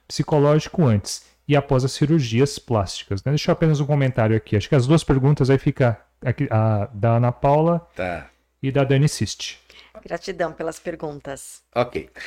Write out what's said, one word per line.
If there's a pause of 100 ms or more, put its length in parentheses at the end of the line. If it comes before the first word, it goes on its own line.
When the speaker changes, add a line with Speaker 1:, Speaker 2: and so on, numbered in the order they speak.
Speaker 1:
psicológico
antes (240)
e
após
as
cirurgias
plásticas,
né?
Deixa
eu
apenas
um
comentário
aqui.
Acho
que
as
duas
perguntas
aí
fica (260)
aqui,
a
da
Ana
Paula (160)
Speaker 2:
Tá. (320)
Speaker 1:
e
da
Dani
Siste. (440)
Speaker 3:
Gratidão
pelas
perguntas. (120)
Speaker 2:
Ok. (160)